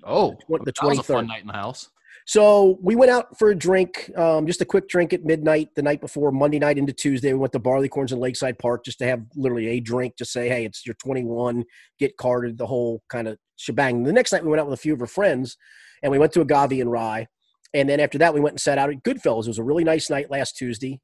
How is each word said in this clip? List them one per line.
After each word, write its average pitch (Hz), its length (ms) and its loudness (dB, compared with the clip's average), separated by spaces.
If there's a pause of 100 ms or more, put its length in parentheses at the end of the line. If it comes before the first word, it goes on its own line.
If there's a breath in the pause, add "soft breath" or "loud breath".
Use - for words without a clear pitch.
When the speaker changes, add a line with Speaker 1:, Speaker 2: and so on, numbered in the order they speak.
Speaker 1:
Oh, 135 320 0 (120)
Speaker 2:
The 160 100 0
tw-, - 60 -12
the 135 160 -6
Speaker 1:
that 143 60 2
was 143 120 2
a 127 40 -6
fun 120 220 -2
Speaker 2:
twenty-third. - 20 -8
Speaker 1:
night 110 140 -12
in 101 60 -18
the 104 60 -12
house. 107 360 -10 (380 soft breath)
Speaker 2:
So 202 540 8
we 190 140 2
went 254 160 8
out 247 260 -2
for 214 120 6
a 208 60 4
drink, 180 600 0
um, 160 300 2
just 170 160 -4
a - 40 0
quick 190 220 0
drink 175 240 0
at 170 140 -2
midnight 156 500 2
the 151 60 -2
night 147 180 0
before, 143 320 -2
Monday 147 280 2
night 147 180 2
into 139 160 -2
Tuesday. 135 400 -2
We 135 60 0
went 135 140 -2
to 135 60 -4
Barleycorns 131 540 -2
in 123 60 -4
Lakeside 127 400 -4
Park 120 260 -4
just - 140 -14
to 127 60 -4
have 123 160 -2 (140)
literally 123 320 -2
a 120 140 -4
drink, 120 360 -4
to 120 80 -10
say, 120 220 -6
"Hey, 120 180 -2
it's, - 200 -14
you're 117 180 -10
twenty-one, 120 640 -4 (340 soft breath)
get 135 180 -2
carded," 120 400 -4
the 120 100 -8
whole 120 420 -4
kind 117 180 -8
of 107 100 -10 (200)
shebang. 123 460 -2
The 143 100 0
next 247 180 2
night 170 120 0
we 160 60 -2
went 156 120 2
out 147 80 -6
with 131 100 -6
a - 20 -20
few 156 120 -2
of 131 60 -4
her 120 80 -6
friends, 139 500 -2 (460 soft breath)
and 139 80 -2
we 139 80 2
went 151 140 4
to 170 80 4
Agave 139 380 2
and 120 120 -2
Rye. 113 360 -4 (460)
And 139 160 2
then 143 100 2
after 143 200 0
that, 165 160 4
we 147 40 2
went 147 140 0
and - 80 -10
sat 139 160 2
out 139 140 0
at 139 120 -12
Goodfellas. 131 420 -2
It 117 40 -4
was 110 100 -6
a 113 40 -6
really 151 200 0
nice 160 260 0
night 143 220 -4
last 139 260 -6
Tuesday, 131 460 -8